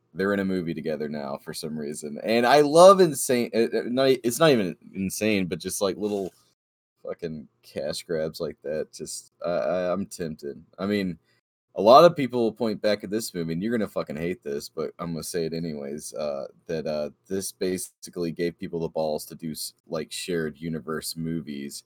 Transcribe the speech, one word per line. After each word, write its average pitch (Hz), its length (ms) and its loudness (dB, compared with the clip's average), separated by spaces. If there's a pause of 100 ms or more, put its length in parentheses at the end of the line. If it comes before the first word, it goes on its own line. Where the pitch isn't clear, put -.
(140)
They're 95 180 0
in 101 80 0
a 98 40 0
movie 92 300 -2
together 76 340 -4
now 71 280 -8
for - 160 -14
some 78 260 -8
reason. 73 460 -10
And 117 220 2
I 143 160 8
love 175 380 10
insane, 131 540 2
uh, 113 100 4 (120)
uh, 110 100 0
not, 131 220 2 (160)
it's 120 160 -2
not 160 100 6
even 104 260 2 (180)
insane, 98 520 0
but 85 120 -6
just, 90 240 -8
like, 95 140 0
little 98 360 -4 (720)
fucking 80 440 -10 (140)
cash 76 420 -8
grabs 80 360 -4
like 73 220 -6
that. 76 300 -6
Just, - 400 -14 (120)
I, 85 60 -2
I, 87 420 -2
I'm 95 140 -4
tempted. 78 560 -10 (160)
I 98 80 -4
mean, 98 320 -2 (580)
a 95 60 0
lot 131 220 12
of 170 120 8
people 123 260 0
will 110 100 2
point 110 300 -4
back 104 220 0
at 95 60 -10
this 110 240 -4
movie, 82 180 -4
and 85 100 -2
you're 117 140 -2
gonna 104 100 0
fucking 80 300 -6
hate 85 260 -4
this, 71 280 -6
but 78 280 -6
I'm 85 140 -6
gonna 78 100 -6
say 85 220 -4
it 80 80 -4
anyways, 76 640 -8
uh, 69 320 -6 (200)
that, 80 200 -6
uh, 76 240 -4 (180)
this 95 240 -4
basically 90 800 -6
gave 85 260 -4
people 82 220 -8
the 82 80 -4
balls 78 380 -4
to - 80 -18
do 80 180 -10
s-, - 220 -10 (120)
like, 78 240 -8
shared 80 480 -4
universe 78 580 -6
movies, 76 680 -8